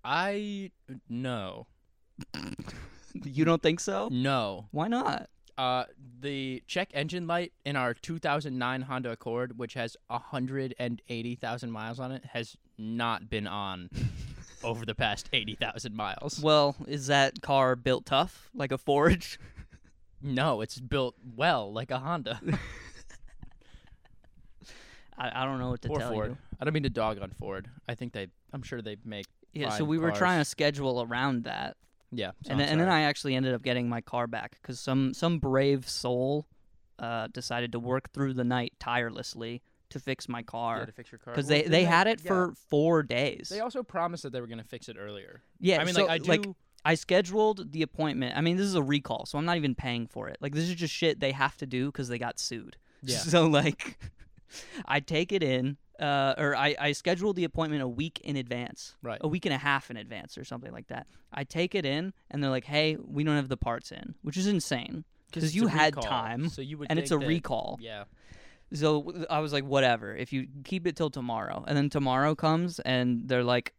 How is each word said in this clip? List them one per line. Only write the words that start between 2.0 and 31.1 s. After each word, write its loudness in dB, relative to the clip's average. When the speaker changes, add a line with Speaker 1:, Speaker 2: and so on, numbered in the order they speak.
Speaker 2:
You 2
don't 4
think 4
so? -2
Speaker 1:
No. 0
Speaker 2:
Why -2
not? -2
Speaker 1:
Uh, 0
the -4
check -2
engine -2
light -2
in -2
our 2
two -8
thousand -2
nine -2
Honda -4
Accord, -4
which -8
has -4
a -2
hundred -4
and -4
eighty -6
thousand -6
miles -8
on -6
it, -10
has -8
not -2
been -2
on -6
Speaker 2:
<laughs> -16
Speaker 1:
over -4
the -4
past 0
eighty -2
thousand -6
miles. -4
Speaker 2:
Well, 6
is -6
that 6
car 6
built 2
tough, 0
like -2
a 0
Ford? 6
<laughs> -12
Speaker 1:
No, 2
it's -8
built 0
well, 0
like -6
a -2
Honda. -4
Speaker 2:
<laughs> 0
I, -4
I 2
don't 0
know 0
what -2
to -4
Speaker 1:
Poor 0
Speaker 2:
tell -2
Speaker 1:
Ford. 0
Speaker 2:
you. -10
Speaker 1:
I -6
don't 0
mean 2
to 0
dog 0
on -8
Ford. -8
I -4
think -8
they, -6
I'm -8
sure -8
they -10
make -10
Speaker 2:
Yeah, -4
so -2
Speaker 1:
fine 2
Speaker 2:
we 2
were 2
trying 4
to 4
Speaker 1:
cars. 2
Speaker 2:
schedule 0
around 0